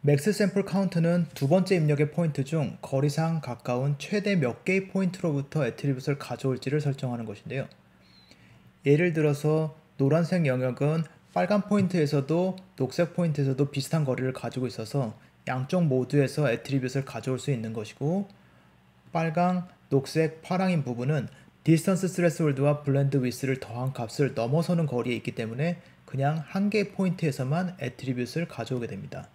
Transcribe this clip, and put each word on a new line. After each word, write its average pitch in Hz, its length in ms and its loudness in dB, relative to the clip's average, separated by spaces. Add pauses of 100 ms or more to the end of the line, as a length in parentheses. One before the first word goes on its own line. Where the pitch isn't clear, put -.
맥스 143 320 4
샘플 202 320 2
카운트는 175 680 2
두 139 140 0
번째 185 260 4
입력의 147 380 2
포인트 151 320 0
중 143 380 -2
거리상 151 580 0
가까운 127 580 -2
최대 202 380 0
몇 123 280 0
개의 190 220 0
포인트로부터 156 800 -2
애트리뷰트를 135 540 -2
가져올지를 131 600 -2
설정하는 131 440 -4
것인데요. 117 420 -8 (1200)
예를 160 260 6
들어서 151 640 2 (220)
노란색 160 500 2
영역은 131 560 0 (320)
빨간 190 280 2
포인트에서도 175 920 2 (220)
녹색 135 380 -2
포인트에서도 143 580 0
비슷한 147 320 -2
거리를 127 300 0
가지고 123 340 -4
있어서 113 500 -4 (300)
양쪽 135 360 0
모두에서 135 640 2
애트리뷰트를 131 560 0
가져올 127 360 -4
수 - 100 -4
있는 113 220 -2
것이고, 147 560 -4 (840)
빨강, 175 560 0 (220)
녹색, 156 540 0
파랑인 185 420 0
부분은 123 420 -2 (380)
디스턴스 175 420 4
스레스홀드와 147 800 2
블렌드 139 400 2
위스를 127 340 -2
더한 123 340 -6
값을 123 420 -2
넘어서는 160 520 0
거리에 123 300 -2
있기 - 180 -6
때문에 127 440 -4 (260)
그냥 143 420 -2
한 202 240 0
개의 202 220 0
포인트에서만 170 880 -2
애트리뷰트를 123 680 -4
가져오게 120 400 -6
됩니다. - 480 -12